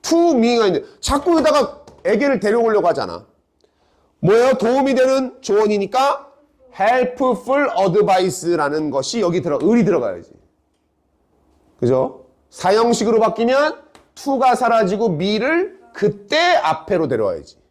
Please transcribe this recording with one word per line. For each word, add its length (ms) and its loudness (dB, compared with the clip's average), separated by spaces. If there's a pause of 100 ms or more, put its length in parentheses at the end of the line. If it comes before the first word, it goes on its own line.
to 300 2
me가 380 2
있는데 180 -2 (140)
자꾸 320 -2
여기다가 500 0 (220)
애게를 360 0
데려오려고 480 0
하잖아. 380 -4 (960)
뭐예요? 340 2
도움이 400 0
되는 480 0
조언이니까 840 0 (520)
helpful 880 0 (100)
advice라는 1120 0
것이 300 -4
여기 220 -2
들어, 200 -4
을이 220 2
들어가야지. 460 -2 (1500)
그죠? 480 -2 (220)
사 240 -2
형식으로 480 2
바뀌면 640 0 (320)
to가 400 0
사라지고 560 0
me를 680 -2 (140)
그때 600 0
앞에로 540 -2
데려와야지. 500 -4 (120)